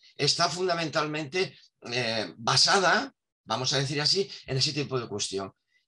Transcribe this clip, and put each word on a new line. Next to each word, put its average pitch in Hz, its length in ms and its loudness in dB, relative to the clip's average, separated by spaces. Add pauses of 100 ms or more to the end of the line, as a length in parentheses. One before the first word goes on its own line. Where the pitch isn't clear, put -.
(180)
está 160 320 2
fundamentalmente, 160 1080 -2 (360)
eh, 113 460 -2
basada, 175 760 4 (300)
vamos 127 300 -2
a 135 40 2
decir 143 240 0
así, 180 260 2 (200)
en 135 100 -2
ese 139 160 0
tipo 135 260 -2
de 110 80 -4
cuestión. 98 440 -6 (360)